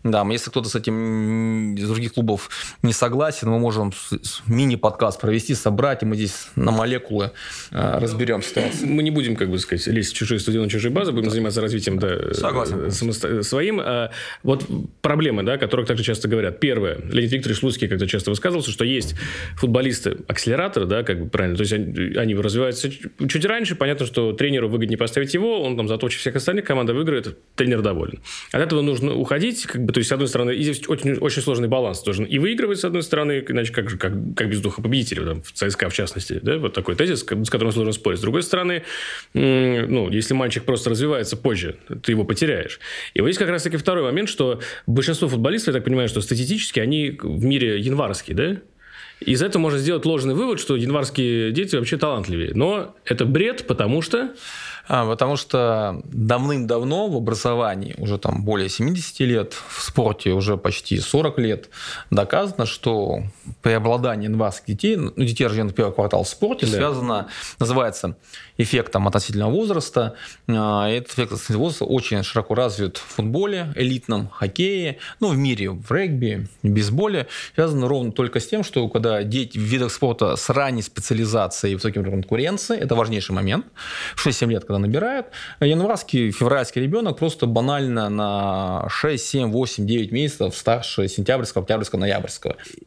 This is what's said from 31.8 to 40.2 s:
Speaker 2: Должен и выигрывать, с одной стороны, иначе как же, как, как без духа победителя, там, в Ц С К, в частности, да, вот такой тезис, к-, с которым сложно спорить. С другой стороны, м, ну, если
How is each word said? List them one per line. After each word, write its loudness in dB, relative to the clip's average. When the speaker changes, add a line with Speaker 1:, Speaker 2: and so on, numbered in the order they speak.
Speaker 2:
Должен 0
и -2
выигрывать, 0
с -2
одной 0
стороны, 0
иначе 0
как -2
же, -6
как, -2
как 2
без 0
духа -4
победителя, 0
там, -4
в -14
Ц -2
С -4
К, 0
в -8
частности, -4
да, 2
вот -2
такой -2
тезис, 2
к-, -2
с -4
которым 2
сложно 0
спорить. 0
С -4
другой 2
стороны, 0
м, 4
ну, 2
если 0